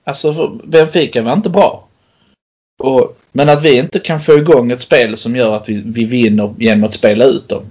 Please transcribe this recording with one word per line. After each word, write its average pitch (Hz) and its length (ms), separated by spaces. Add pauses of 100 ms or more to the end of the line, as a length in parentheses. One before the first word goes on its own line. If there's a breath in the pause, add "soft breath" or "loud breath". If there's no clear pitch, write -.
Alltså, 151 300
för 160 140 (160)
Benfica 156 580
var 117 120
inte 202 160
bra. 180 380 (960)
Och, 131 340 (140)
men 143 180
att 147 120
vi 147 180
inte - 200
kan 160 200
få 151 180
igång 143 340
ett 123 100
spel 117 360
som 117 180
gör 110 200
att 107 140
vi, 104 160
vi 113 200
vinner 107 520
genom 107 260
att 107 100
spela 110 320
ut - 240
dem. - 220